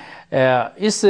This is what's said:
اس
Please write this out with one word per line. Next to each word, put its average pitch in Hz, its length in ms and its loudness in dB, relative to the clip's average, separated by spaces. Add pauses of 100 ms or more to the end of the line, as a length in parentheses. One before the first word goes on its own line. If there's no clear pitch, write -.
(760)
اس 208 340 -2